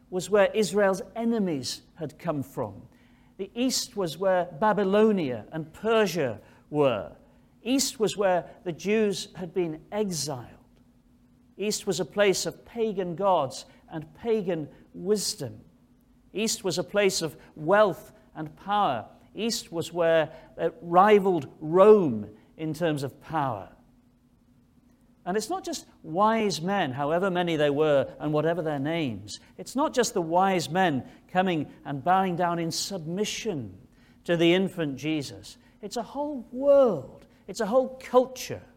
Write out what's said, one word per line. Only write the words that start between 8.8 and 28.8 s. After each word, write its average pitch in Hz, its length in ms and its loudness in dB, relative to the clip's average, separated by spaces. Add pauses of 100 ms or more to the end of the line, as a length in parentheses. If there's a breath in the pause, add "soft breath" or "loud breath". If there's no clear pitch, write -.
had 170 180 -12
been 165 280 -4 (100)
exiled. 151 560 -6 (1080)
East 208 300 -4
was 175 140 -2
a 180 40 0
place 202 420 2
of - 180 -10
pagan 190 520 -4
gods 185 480 0 (260 loud breath)
and 156 240 -12
pagan 190 540 -2 (260 loud breath)
wisdom. 175 640 -4 (720)
East 220 300 -4
was 180 160 -2
a 175 60 -4
place 202 360 0
of 160 160 -6 (180 loud breath)
wealth 185 580 2 (220 soft breath)
and 156 220 -12
power. 185 500 -2 (280 soft breath)
East 214 380 -6
was 165 200 -6
where 165 380 2 (280 loud breath)
it 170 220 -2
rivaled 180 680 4 (100)
Rome 160 720 6 (280 loud breath)
in 156 180 -6
terms 151 280 -2
of 135 200 -10
power. 135 480 -4 (1500)
And 185 120 -4
it's 214 120 -4
not 370 160 -6
just 330 220 -8 (160 soft breath)
wise 202 580 0
men, 180 300 -2
however 156 400 0
many 175 240 0
they 147 160 2
were 143 480 2
and 151 140 -4
whatever 160 280 0
their 151 200 -4